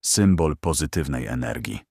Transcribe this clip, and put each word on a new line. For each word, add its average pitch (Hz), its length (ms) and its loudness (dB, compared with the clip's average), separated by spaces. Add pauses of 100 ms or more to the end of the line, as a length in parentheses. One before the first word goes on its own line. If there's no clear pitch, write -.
Symbol 82 520 4
pozytywnej 73 680 -2
energii. 57 540 -6 (100)